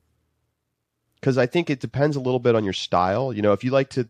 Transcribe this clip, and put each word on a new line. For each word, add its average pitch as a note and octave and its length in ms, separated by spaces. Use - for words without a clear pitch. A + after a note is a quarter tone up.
'Cause C3 160
I B2 80
think E3+ 240
it C#3 100
depends C#3 360
a C#3 40
little B2+ 200
bit A#2+ 160
on A2 80
your F#2+ 100
style. F#2+ 580
You G#2 120
know, G#2 100
if G2 100
you B2+ 60
like C3+ 220
to B2+ 180